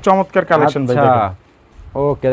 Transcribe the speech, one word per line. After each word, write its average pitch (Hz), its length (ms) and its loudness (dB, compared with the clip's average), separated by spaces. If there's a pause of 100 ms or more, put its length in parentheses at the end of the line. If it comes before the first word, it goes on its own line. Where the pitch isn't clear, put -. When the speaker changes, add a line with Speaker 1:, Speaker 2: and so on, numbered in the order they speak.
Speaker 1:
চমৎকার 190 440 0
কালেকশন 147 360 2
ভাই, 123 100 0
Speaker 2:
আচ্ছা। 131 160 4
Speaker 1:
দেখেন। - 880 -6
Speaker 2:
ওকে, 143 320 -2